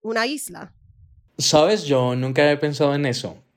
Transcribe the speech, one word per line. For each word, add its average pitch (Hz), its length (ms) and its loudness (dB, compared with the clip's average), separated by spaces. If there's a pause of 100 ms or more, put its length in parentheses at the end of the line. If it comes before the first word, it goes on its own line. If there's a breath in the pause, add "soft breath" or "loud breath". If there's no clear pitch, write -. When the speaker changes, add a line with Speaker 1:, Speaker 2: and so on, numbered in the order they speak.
Speaker 1:
una 226 260 -4
isla? 262 480 -10 (640)
Speaker 2:
Sabes, 170 460 4
yo 127 320 2
nunca 131 260 0
había 147 160 4
pensado 147 380 0
en 143 100 -2
eso, - 340 -6 (160)